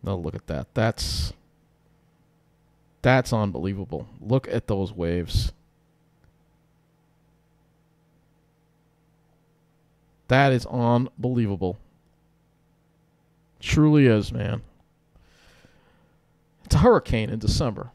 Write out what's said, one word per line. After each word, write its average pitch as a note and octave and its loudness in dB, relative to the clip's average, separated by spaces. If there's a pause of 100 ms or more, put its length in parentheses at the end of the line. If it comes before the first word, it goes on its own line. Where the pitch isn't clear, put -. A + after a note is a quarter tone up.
(100)
Oh, G2 -4
look E2 -8
at - -14
that. D2 -8
That's, - -2 (1700)
that's B2+ 4
unbelievable. F#2+ -4 (120)
Look B2+ -2
at A2+ -4
those G2 -4
waves. F2 -4 (4000)
That C3+ 4
is B2 0
unbelievable. A#2 -2 (1800)
Truly D3+ 4
is, G#2+ 2
man. G#2 -6 (2000)
It's - 0
a D3+ 6
hurricane D3 4
in A2+ -6
December. G#2+ -2